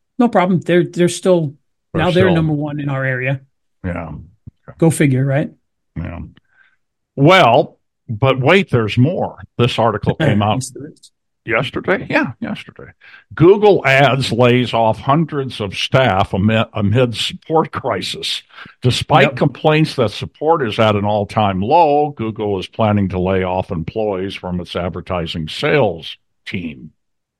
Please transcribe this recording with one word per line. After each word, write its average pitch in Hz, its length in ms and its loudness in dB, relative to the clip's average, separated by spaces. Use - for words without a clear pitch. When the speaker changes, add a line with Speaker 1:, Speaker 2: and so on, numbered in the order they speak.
Speaker 1:
no 240 100 2
problem. 185 320 0
They're, 175 220 2
they're 170 260 0
still, 170 460 0
Speaker 2:
They're 160 100 0
Speaker 1:
now 175 80 0
they're 180 140 4
Speaker 2:
still 180 100 2
Speaker 1:
number 160 180 0
one 147 280 -4
in 143 80 -6
our 135 160 -4
area. 131 380 -4
Speaker 2:
Yeah. 85 240 -6
Okay. - 100 -20
Speaker 1:
Go 165 120 2
figure, 135 340 0
right? 139 280 -2
Speaker 2:
Yeah. 85 240 -10
Well, 147 640 4
but 131 320 0
wait, 165 300 2
there's 113 280 0
more. 151 400 0
This 120 220 0
article 110 360 0
Speaker 1:
<laughs> - 60 -6
Speaker 2:
came 107 220 0
out 104 140 0
Speaker 1:
Yes, 131 140 -8
there 147 220 -16
is. - 200 -20
Speaker 2:
yesterday. - 640 -4
Yeah, 240 300 -2
yesterday. - 500 -12
Google 196 520 4
Ads 135 460 2
lays 120 420 2
off 110 240 2
hundreds 143 640 -2
of 98 140 -6
staff 104 600 0
amid, 110 400 2
amid 113 420 0
support - 560 -4
crisis. - 720 -6
Despite 147 460 2
Speaker 1:
Yep. 131 80 -8
Speaker 2:
complaints 156 600 0
that 110 140 0
support 147 560 -2
is 101 120 -4
at 107 180 4
an 101 80 -2
all-time 101 580 -2
low, 147 480 2
Google 107 480 -4
is 92 80 -10
planning 104 440 0
to 92 80 -6
lay 92 240 0
off 92 280 -4
employees 95 640 -6
from 90 260 -8
its 85 160 -10
advertising 87 720 -6
sales 117 680 -2
team. 80 480 -12